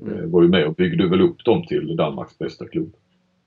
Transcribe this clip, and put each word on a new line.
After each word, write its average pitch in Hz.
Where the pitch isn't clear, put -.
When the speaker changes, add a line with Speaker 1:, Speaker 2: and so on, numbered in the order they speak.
Speaker 1:
Mm. -
Speaker 2:
Eh, -
var 170
ju 175
med 170
och 160
byggde 95
väl 95
upp 87
dem 92
till 82
Danmarks 80
bästa -
klubb. 165